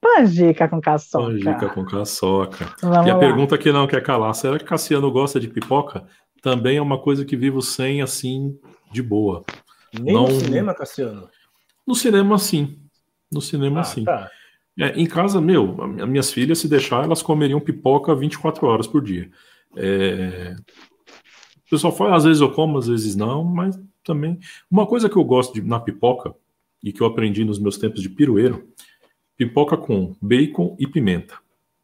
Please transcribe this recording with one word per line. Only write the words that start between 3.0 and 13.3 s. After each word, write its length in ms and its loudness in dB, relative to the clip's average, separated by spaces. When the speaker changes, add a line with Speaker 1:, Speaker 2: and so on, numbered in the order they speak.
Speaker 2:
E 20 6
a 40 4
Speaker 1:
lá. 60 4
Speaker 2:
pergunta 380 4
que 140 2
não 160 4
quer 160 0
calar: 320 0
será 240 -2
que 60 -16
Cassiano 460 0
gosta 280 0
de 80 -6
pipoca? 580 -4
Também 360 0
é 40 0
uma 200 -2
coisa 220 0
que 140 -4
vivo 240 0
sem, 400 -4
assim, 580 -6
de 100 -6
boa. 420 -2
Speaker 3:
Nem 140 0
Speaker 2:
Não 140 4
Speaker 3:
no 40 2
cinema, 420 0
Cassiano? 560 -10
Speaker 2:
No 80 0
cinema, 420 4
sim. 420 -2